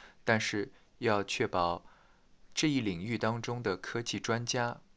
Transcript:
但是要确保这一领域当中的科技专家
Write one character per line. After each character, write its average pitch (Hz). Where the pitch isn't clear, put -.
但 110
是 101
要 107
确 104
保 87
这 160
一 139
领 95
域 113
当 113
中 120
的 98
科 -
技 110
专 117
家 120